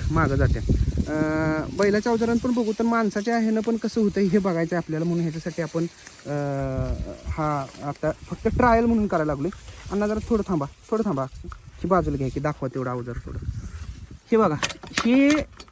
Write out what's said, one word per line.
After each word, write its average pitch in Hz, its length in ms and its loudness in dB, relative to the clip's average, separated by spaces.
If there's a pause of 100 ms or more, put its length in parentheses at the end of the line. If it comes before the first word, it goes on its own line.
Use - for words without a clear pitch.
(120)
मागं 151 240 2
जाते. 131 240 4 (480)
अ, 151 80 -4 (640)
बैलाच्या 208 340 4
अवजारानं 233 340 2
पण 247 80 2
बघू, 220 260 0
तर 226 40 2
माणसाच्या 226 560 2
ह्यानं 220 220 2
पण 226 160 0
कसं 226 240 -2
होतं 202 200 2
हे 196 160 4
बघायचं 175 380 2
आहे - 20 2
आपल्याला, 160 280 -2
म्हणून 170 160 0
ह्याच्यासाठी 165 400 -4
आपण, 165 220 -2 (420)
अ, 143 80 -6 (920)
हा 151 400 -2 (180)
आता 151 280 -4
फक्त - 360 -4
ट्रायल 233 380 4
म्हणून 226 220 4
करायला 156 260 0
लागलोय. 143 180 -2 (400)
अण्णा 208 160 0
जरा 214 120 -2 (100)
थोडं 214 180 2
थांबा, 156 180 0 (260)
थोडं 220 140 0
थांबा, 139 200 -2 (500)
ही - 140 -4
बाजूला 156 280 2
घ्या 135 120 -2
की 127 100 -4
दाखवा 147 280 -4
तेवढं 127 220 -6
अवजार 123 260 -6 (100)
थोडं. - 140 -8 (920)
हे 220 60 4
बघा, 185 180 4 (180)
हे 269 560 2 (420)